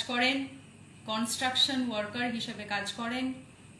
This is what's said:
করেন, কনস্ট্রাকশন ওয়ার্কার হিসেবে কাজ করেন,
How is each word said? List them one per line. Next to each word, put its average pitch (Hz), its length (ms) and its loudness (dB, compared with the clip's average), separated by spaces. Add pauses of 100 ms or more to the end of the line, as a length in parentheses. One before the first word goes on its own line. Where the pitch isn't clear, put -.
করেন, 254 280 4 (720)
কনস্ট্রাকশন 254 720 2 (100)
ওয়ার্কার 220 380 0 (100)
হিসেবে 208 260 -6 (100)
কাজ 202 120 0 (140)
করেন, 247 260 -2 (540)